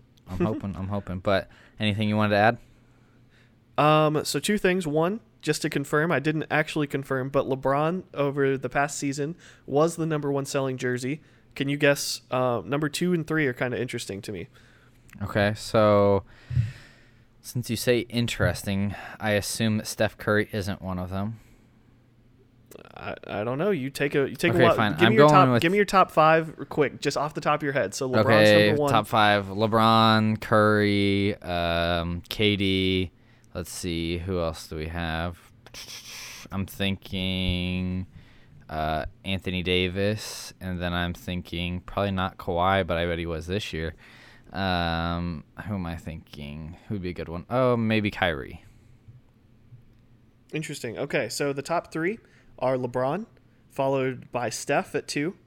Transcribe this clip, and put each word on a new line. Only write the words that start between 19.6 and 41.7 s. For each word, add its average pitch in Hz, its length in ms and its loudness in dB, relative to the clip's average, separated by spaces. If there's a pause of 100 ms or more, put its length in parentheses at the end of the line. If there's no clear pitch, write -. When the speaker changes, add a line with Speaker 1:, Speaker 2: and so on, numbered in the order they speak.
Speaker 1:
that - 100 -6
Steph - 300 -2
Curry 107 360 0
isn't 101 280 -4
one 92 180 -6
of 90 120 -8
them. 104 300 -6 (1600)
Speaker 2:
I, - 180 -10 (120)
I 104 180 -4
don't 127 140 -4
know. 190 120 0
You 139 200 -2
take 143 260 -2
a, 139 120 2
you - 80 -8
take - 160 2
Speaker 1:
Okay, 175 100 4
Speaker 2:
a - 40 8
while. 156 80 6
Speaker 1:
fine. 107 180 2
Speaker 2:
Give - 100 -2
Speaker 1:
I'm 113 80 8
Speaker 2:
me - 60 4
your 202 120 10
Speaker 1:
going 202 60 8
Speaker 2:
top, 185 180 8
Speaker 1:
with 117 100 4
Speaker 2:
give 170 100 2
me 208 60 2
your 208 60 4
top 185 260 4
five 160 580 4
quick, 147 320 0
just 143 160 -2
off 151 180 -4
the 160 60 -8
top 151 200 0
of - 20 -10
your 139 100 -2
head. 110 220 -2
So 131 140 -4
LeBron's 110 180 4
Speaker 1:
Okay, 107 420 8
Speaker 2:
number 123 140 2
one. 143 100 2
Speaker 1:
top 107 140 4
five. 104 400 4
LeBron, 110 920 4
Curry, 101 1040 4
um, 85 840 -2
K 104 280 2
D. 95 540 2 (420)
Let's 90 180 -10
see, 85 480 -4
who 90 220 -4
else 80 260 -4
do - 100 -12
we 78 120 -6
have? 82 500 -6 (1120)
I'm 95 160 -4
thinking, 92 1400 -4 (640)
uh, 78 360 -4 (200)
Anthony 92 380 -4
Davis, 92 1000 -2
and 90 220 -8
then 87 100 -2
I'm 87 220 -2
thinking 87 640 -6